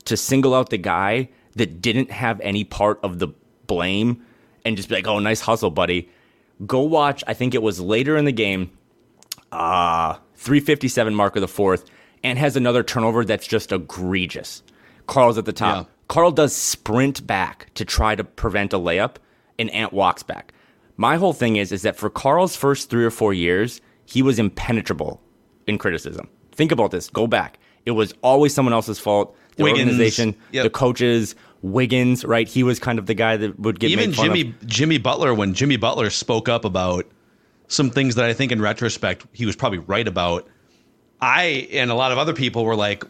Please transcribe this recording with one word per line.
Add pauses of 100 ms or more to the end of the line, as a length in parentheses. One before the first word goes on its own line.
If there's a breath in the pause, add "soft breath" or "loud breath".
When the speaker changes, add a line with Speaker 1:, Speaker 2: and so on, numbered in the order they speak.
Speaker 1:
to
single
out
the
guy (260 soft breath)
that
didn't
have
any
part
of
the (400)
blame (400 soft breath)
and
just
be
like,
"Oh,
nice
hustle,
buddy." (580 soft breath)
Go
watch,
I
think
it
was
later
in
the
game, (800)
uh, (180)
three
fifty-seven
mark
of
the
fourth, (380 soft breath)
Ant
has
another
turnover
that's
just
egregious. (440 soft breath)
Carl's
at
the
top.
Speaker 2:
Yeah. (160)
Speaker 1:
Carl
does
sprint
back
to
try
to
prevent
a
layup, (420 soft breath)
and
Ant
walks
back. (420 soft breath)
My
whole
thing
is,
is
that
for
Carl's
first
three
or
four
years, (240 soft breath)
he
was
impenetrable (440)
in
criticism. (220)
Think
about
this.
Go
back. (280 soft breath)
It
was
always
someone
else's
fault. (200 soft breath)
The
Speaker 2:
Wiggins.
Speaker 1:
organization, (160 loud breath)
Speaker 2:
Yep.
Speaker 1:
the
coaches, (260 soft breath)
Wiggins,
right?
He
was
kind
of
the
guy
that
would
get
Speaker 2:
Even
Speaker 1:
made
fun
Speaker 2:
Jimmy,
Speaker 1:
of.
Speaker 2:
Jimmy
Butler,
when
Jimmy
Butler
spoke
up
about (640 soft breath)
some
things
that
I
think
in
retrospect
he
was
probably
right
about, (720 soft breath)
I
and
a
lot
of
other
people
were
like,